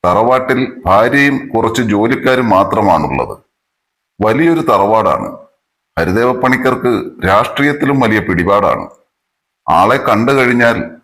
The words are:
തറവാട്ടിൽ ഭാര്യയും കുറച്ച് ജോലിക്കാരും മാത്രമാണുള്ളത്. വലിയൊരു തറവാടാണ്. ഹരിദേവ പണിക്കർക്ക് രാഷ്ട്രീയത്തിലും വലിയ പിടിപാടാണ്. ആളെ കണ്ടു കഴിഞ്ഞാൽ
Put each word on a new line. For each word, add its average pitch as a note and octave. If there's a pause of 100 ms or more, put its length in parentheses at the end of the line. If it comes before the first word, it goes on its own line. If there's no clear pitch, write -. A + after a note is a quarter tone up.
തറവാട്ടിൽ B2+
ഭാര്യയും C3
കുറച്ച് A2+
ജോലിക്കാരും A#2+
മാത്രമാണുള്ളത്. F#2+ (840)
വലിയൊരു D#3
തറവാടാണ്. G#2 (640)
ഹരിദേവ A#2
പണിക്കർക്ക് B2+ (240)
രാഷ്ട്രീയത്തിലും C#3
വലിയ G#2+
പിടിപാടാണ്. F2 (800)
ആളെ F#2+
കണ്ടു A#2+
കഴിഞ്ഞാൽ A#2+ (140)